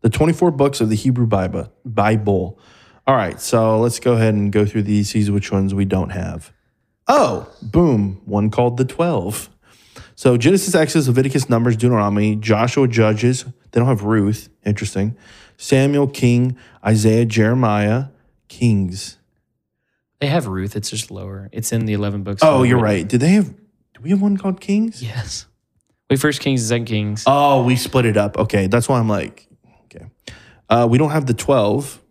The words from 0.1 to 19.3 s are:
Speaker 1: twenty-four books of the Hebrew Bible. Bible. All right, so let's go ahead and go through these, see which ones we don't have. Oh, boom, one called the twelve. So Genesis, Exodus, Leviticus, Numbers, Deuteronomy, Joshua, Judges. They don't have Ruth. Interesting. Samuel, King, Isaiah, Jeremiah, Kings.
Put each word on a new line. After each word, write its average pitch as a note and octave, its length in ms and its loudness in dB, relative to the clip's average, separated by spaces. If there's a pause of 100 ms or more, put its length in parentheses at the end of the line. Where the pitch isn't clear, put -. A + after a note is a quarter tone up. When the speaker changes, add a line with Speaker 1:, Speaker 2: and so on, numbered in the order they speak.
Speaker 1:
twenty-four E3 420 2
books C#3 280 0
of A2 80 0
the A2 60 0
Hebrew B2 320 0
Bible. F#2+ 460 -2 (120)
Bible. G#2 760 0 (480)
All C3+ 80 4
right, G2 240 -2
so A2 400 2
let's A#2 180 0
go B2 140 0
ahead A2+ 220 2
and G2+ 180 0
go G#2 140 2
through G#2 180 -2
these, G#2 260 0
see G#2 200 -2
which G2+ 200 -2
ones G2 240 0
we G2 100 0
don't F#2 260 -2
have. F2 420 -10 (560)
Oh, B3 520 0
boom, G#2+ 640 0
one G#2 260 -2
called A#2+ 260 0
the B2+ 80 0
twelve. C3+ 640 -4 (680)
So B2 220 4
Genesis, F3 400 2
Exodus, D#3 320 2
Leviticus, C3 400 0
Numbers, A#2 280 2
Deuteronomy, G#2+ 600 0
Joshua, A2+ 500 0
Judges. A2+ 580 0 (280)
They A#2+ 80 2
don't A#2+ 80 2
have G#2+ 160 0
Ruth. G#2+ 440 0 (160)
Interesting. G#2 520 -4 (400)
Samuel, C#3 500 0
King, B2+ 500 0 (280)
Isaiah, A2 400 2
Jeremiah, A2 840 0 (420)
Kings. G2 680 -2 (1000)